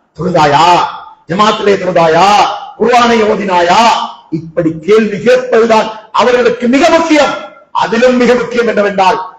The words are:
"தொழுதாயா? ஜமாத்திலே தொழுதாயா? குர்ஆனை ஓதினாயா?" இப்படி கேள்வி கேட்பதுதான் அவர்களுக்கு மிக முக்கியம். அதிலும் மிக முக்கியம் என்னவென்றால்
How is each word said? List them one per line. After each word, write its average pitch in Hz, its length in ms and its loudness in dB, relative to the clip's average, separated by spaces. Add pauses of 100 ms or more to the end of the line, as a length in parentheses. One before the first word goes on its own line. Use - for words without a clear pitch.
(140)
"தொழுதாயா? 160 640 2 (500)
ஜமாத்திலே 202 460 0
தொழுதாயா? 180 580 2 (460)
குர்ஆனை 233 440 2
ஓதினாயா?" 190 640 0 (440)
இப்படி 160 440 -6 (120)
கேள்வி 202 300 0
கேட்பதுதான் 226 760 0 (220)
அவர்களுக்கு 240 560 0
மிக 277 200 2
முக்கியம். 320 420 2 (420)
அதிலும் 247 440 0
மிக 240 180 2
முக்கியம் 233 320 -2
என்னவென்றால் 196 540 0 (180)